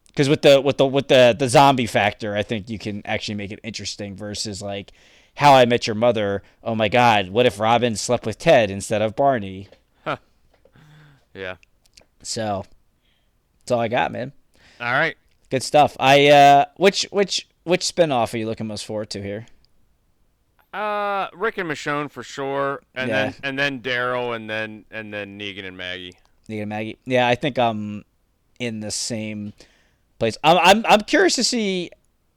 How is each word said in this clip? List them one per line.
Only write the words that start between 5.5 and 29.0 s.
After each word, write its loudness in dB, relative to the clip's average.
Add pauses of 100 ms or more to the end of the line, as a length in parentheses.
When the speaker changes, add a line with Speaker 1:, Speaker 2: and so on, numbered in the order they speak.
Speaker 1:
I 8
Met 0
Your -2
Mother. 0 (220)
Oh -4
my 0
God, 4
what 2
if 0
Robin 2
slept -4
with -6
Ted 4
instead -4
of -2
Barney? -2 (360)
Speaker 2:
Huh. -6 (1160)
Yeah. -12 (680)
Speaker 1:
So, -6 (960)
that's -18
all 2
I -2
got, -2
man. -12 (480)
Speaker 2:
All -6
right. -2 (340)
Speaker 1:
Good -2
stuff. 2
I, 6
uh, 8 (140)
which, 2
which, -4 (180)
which -2
spinoff 0
are -6
you -6
looking -6
most -12
forward -8
to -10
here? -10 (1300)
Speaker 2:
Uh, -4
Rick -6
and -6
Michonne -6
for -16
sure, -6 (140)
and -6
Speaker 1:
Yeah. -2
Speaker 2:
then, -8
and -6
then -4
Daryl, -4
and -10
then, -8
and -14
then -10
Negan -12
and -14
Maggie. -12 (340)
Speaker 1:
Negan -10
and -8
Maggie. -8
Yeah, 2
I 2
think -4
I'm -4 (540)
in -8
the -10
same -8 (680)